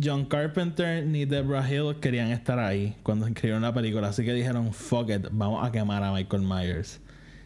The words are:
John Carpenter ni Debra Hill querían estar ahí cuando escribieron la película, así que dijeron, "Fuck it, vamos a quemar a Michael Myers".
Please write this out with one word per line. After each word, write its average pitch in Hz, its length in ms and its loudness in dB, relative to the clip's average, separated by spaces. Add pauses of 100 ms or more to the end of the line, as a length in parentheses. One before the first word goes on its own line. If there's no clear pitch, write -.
John 143 240 0
Carpenter 165 800 0
ni 151 200 0
Debra 139 440 2
Hill 147 300 0
querían 123 300 0
estar 120 300 0
ahí 101 440 0
cuando 107 240 2
escribieron 110 360 0
la 117 100 0
película, 110 360 0
así 101 140 0
que 117 100 0
dijeron, 120 400 0
"Fuck 120 360 0
it, 101 220 0
vamos 104 360 0
a 120 40 -2
quemar 104 320 0
a 98 100 0
Michael 98 300 0
Myers". 92 560 -2 (460)